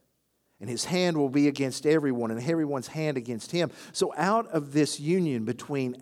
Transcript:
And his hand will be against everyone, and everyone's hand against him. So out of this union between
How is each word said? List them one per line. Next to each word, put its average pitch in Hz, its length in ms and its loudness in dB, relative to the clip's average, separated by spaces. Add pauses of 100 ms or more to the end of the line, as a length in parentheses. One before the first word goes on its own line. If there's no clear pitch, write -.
(600)
And 101 80 -8
his 117 160 -4
hand 175 320 2
will 139 140 2
be 143 180 4
against 139 380 -2
everyone, 135 440 2
and 113 160 -4
everyone's 147 420 0
hand 151 280 -2
against 117 340 -6
him. 170 200 0 (220)
So 175 220 0
out 208 340 2
of 143 260 -4
this 143 260 2
union 147 460 0
between 127 560 -4